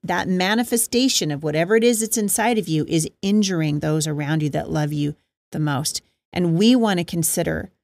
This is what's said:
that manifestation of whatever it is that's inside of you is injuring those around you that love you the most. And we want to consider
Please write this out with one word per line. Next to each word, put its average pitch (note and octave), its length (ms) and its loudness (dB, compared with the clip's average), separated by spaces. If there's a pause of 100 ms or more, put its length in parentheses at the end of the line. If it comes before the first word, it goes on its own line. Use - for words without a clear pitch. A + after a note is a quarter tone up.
that F3+ 240 -4
manifestation A3+ 1040 0
of C#3+ 100 -6
whatever D#3+ 340 2
it A3+ 80 4
is A#3 180 4
that's A3 160 -4
inside A3 400 0
of E3+ 100 -2
you D#3 200 0
is D#3+ 220 0 (120)
injuring F#3 580 0
those D#3 280 0
around D3+ 360 -2
you D3 60 0
that - 200 -4
love D3+ 240 -2
you D3 220 -2 (360)
the D3+ 80 -4
most. D3 420 -2 (320)
And E3+ 240 2
we A3+ 180 6
want G#3+ 240 2
to E3+ 60 -4
consider E3 640 -4 (120)